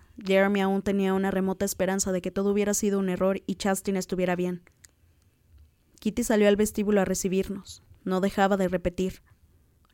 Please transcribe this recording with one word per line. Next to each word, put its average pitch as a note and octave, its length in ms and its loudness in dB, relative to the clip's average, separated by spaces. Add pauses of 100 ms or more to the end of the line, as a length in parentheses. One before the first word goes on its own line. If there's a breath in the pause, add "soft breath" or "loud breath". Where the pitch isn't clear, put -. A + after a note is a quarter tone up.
(220 soft breath)
Jeremy G3 380 2
aún G3 220 2
tenía G3 320 0
una F#3+ 160 0
remota F#3+ 340 -2
esperanza G3 480 -2
de F3+ 80 -2
que F#3 100 -6
todo G3 220 0
hubiera G3+ 220 0
sido G3 240 0
un F#3+ 100 -2
error F#3 380 0
y F3+ 80 -4
Chastin G3 420 -2
estuviera F3+ 400 -2
bien. F3+ 260 -4 (1400)
Kitty A3+ 240 -4
salió G#3+ 260 4
al G#3 80 6
vestíbulo G#3 440 2
a F#3 40 4
recibirnos. F#3+ 800 -4 (220)
No F#3 160 -2
dejaba G3 360 2
de F#3+ 120 2
repetir: F3+ 540 -4 (720)